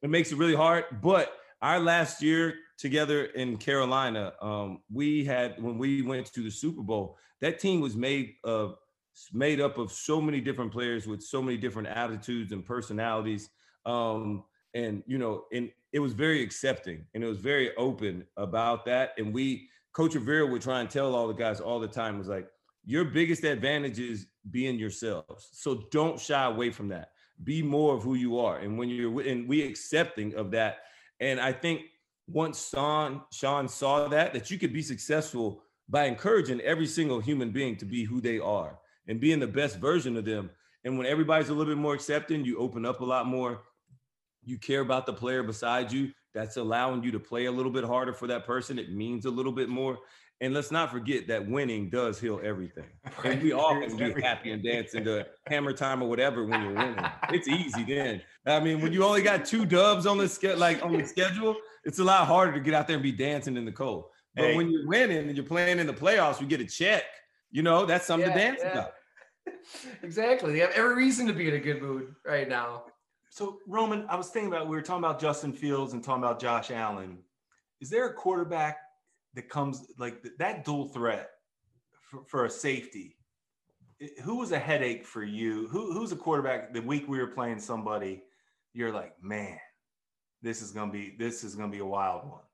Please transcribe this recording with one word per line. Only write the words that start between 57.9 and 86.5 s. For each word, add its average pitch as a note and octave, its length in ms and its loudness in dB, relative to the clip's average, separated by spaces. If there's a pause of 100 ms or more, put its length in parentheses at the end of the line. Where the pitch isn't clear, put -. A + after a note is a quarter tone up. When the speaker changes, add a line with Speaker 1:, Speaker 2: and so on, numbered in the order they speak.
Speaker 1:
I D3+ 140 6
mean, D#3+ 220 2
when E3 100 2
you F#3 120 4
only G3+ 180 6
got G3 240 4
two A3 180 2
dubs F#3 420 6
on G3+ 120 4
the G3 100 4
ske-, F#3+ 300 0
like, E3+ 260 4
on E3+ 80 0
the D#3 140 2
schedule, G3+ 500 2 (280)
it's D3+ 160 -2
a F#3+ 40 6
lot F#3 220 8
harder F3 260 8
to D3 80 0
get D3+ 140 2
out D3+ 120 4
there E3 100 2
and C3+ 60 0
be C3+ 100 2
dancing C3+ 440 -2
in A#2+ 80 -4
the A2 80 -6
cold. A2+ 340 -4 (280)
But D3 140 2
Speaker 2:
Hey. D#3+ 80 6
Speaker 1:
when E3+ 140 4
you're D#3 160 0
winning F3+ 420 4
and C#3+ 80 -4
you're C#3 100 -4
playing F3 320 4
in E3+ 80 2
the C3+ 80 -2
playoffs, D3+ 460 4
you C#3 60 -4
get C#3 140 2
a A2+ 60 -4
check. F#3 380 2 (460)
You D3+ 120 -2
know, E3+ 240 6
that's F3 200 4
something F3 240 4
to F3+ 80 4
Speaker 3:
Yeah, G3+ 120 6
Speaker 1:
dance C4 120 -4
Speaker 3:
yeah. F#3 100 -2
Speaker 1:
about. D#3 200 -2 (540)
Speaker 3:
<laughs> - 560 -16
Exactly. F#3 540 2
You D#3+ 60 6
have F3+ 100 6
every A#3 240 4
reason B3 320 6
to G#3 40 2
be E3 160 2
in D3 60 4
a C#3+ 60 2
good C#3+ 200 0
mood C3 340 -6 (120)
right C#3 220 0
now. A#2+ 360 -4 (460)
Speaker 2:
So, G3+ 360 -8
Roman, G#3+ 420 0
I F3+ 80 0
was F3+ 140 -4
thinking G#3 220 -2
about, D#3+ 160 -2
we D#3 80 -2
were D3+ 60 -4
talking F3 220 -4
about D#3+ 160 0
Justin D3 320 0
Fields C3+ 400 -2
and A#2+ 120 -8
talking B2+ 180 0
about A#2+ 180 0
Josh A#2 300 0
Allen. G2+ 480 -6 (640)
Is C3 100 -12
there A#3+ 160 2
a A#3+ 80 -6
quarterback E3 640 0 (560)
that B2 140 -12
comes, C#3 500 -4
like, A#2+ 240 -8
th-, A#2 160 -16
that F3+ 260 -2
dual D3 240 -2
threat A#2 420 -2 (800)
for, C3+ 160 -18
for C3 180 0
a A2 60 0
safety? A#2+ 640 -6 (840)
I, D3 100 -14 (120)
who G#3+ 140 -4
was A3+ 160 -4
a D3+ 60 2
headache C3 460 0
for A2 200 -10
you? A2 440 -2
Who, F#3 240 -4
who's G3 200 -4
a E3+ 40 -6
quarterback C#3 560 -2